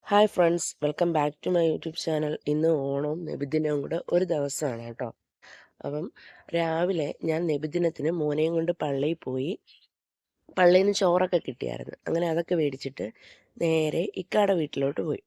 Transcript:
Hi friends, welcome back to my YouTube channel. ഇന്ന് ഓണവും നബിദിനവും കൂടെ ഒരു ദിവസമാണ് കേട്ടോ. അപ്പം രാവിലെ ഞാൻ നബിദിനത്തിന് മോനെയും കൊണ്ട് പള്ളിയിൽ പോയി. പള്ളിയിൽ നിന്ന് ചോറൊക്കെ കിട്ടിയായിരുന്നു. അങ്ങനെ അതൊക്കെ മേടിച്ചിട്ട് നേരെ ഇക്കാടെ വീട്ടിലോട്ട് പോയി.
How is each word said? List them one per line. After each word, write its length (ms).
Hi 140
friends, 380
welcome 320
back 260
to 120
my 140
YouTube 360
channel. 280
ഇന്ന് 180
ഓണവും 420
നബിദിനവും 560
കൂടെ 140
ഒരു 180
ദിവസമാണ് 540
കേട്ടോ. 200
അപ്പം 220
രാവിലെ 500
ഞാൻ 120
നബിദിനത്തിന് 680
മോനെയും 380
കൊണ്ട് 160
പള്ളിയിൽ 340
പോയി. 260
പള്ളിയിൽ 280
നിന്ന് 160
ചോറൊക്കെ 440
കിട്ടിയായിരുന്നു. 500
അങ്ങനെ 240
അതൊക്കെ 280
മേടിച്ചിട്ട് 460
നേരെ 400
ഇക്കാടെ 380
വീട്ടിലോട്ട് 480
പോയി. 180